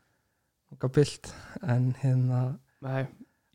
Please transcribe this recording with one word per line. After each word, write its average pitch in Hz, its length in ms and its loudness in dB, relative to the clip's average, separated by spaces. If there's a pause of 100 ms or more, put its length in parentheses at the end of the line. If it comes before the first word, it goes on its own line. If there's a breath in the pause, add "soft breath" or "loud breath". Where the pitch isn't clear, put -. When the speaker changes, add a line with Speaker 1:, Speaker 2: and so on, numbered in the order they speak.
(720)
Speaker 1:
unga 131 180 -4
pilt, - 420 2 (300 loud breath)
en 123 280 2 (120)
hérna, 127 400 2 (400)
Speaker 2:
Nei, 135 200 -4 (520)